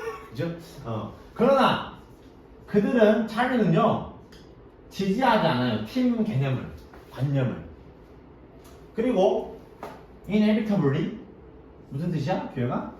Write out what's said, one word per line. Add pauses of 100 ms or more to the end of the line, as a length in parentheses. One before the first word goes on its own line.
<laughs>
그죠? (320)
어. (220)
그러나 (720)
그들은,
찰리는요, (760)
지지하지
않아요.
팀
개념을, (440)
관념을. (1300)
그리고 (680)
inevitably, (760)
무슨
뜻이야?
규혁아?